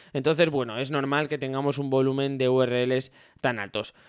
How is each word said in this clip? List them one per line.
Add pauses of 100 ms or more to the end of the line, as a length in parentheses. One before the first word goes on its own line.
(140)
Entonces,
bueno,
es
normal
que
tengamos
un
volumen
de
U
R
Ls (300)
tan
altos. (160)